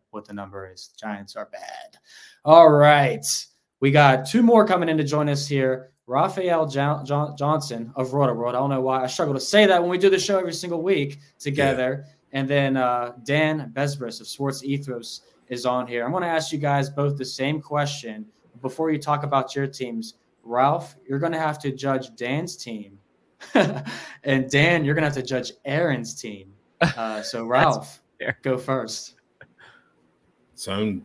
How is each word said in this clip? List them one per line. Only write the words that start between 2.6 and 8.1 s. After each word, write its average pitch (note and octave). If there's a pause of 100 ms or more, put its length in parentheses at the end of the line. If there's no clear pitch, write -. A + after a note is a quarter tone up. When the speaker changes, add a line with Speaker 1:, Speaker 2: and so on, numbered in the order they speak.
Speaker 1:
right. D3 (560)
We C3+
got C#3
two A#3
more A3+
coming F3
in D#3+
to D3+
join D3
us C#3
here. C3 (160)
Raphael E3+
Jo-, C#3+
Jo-, C#3+
Johnson C#3+
of B2+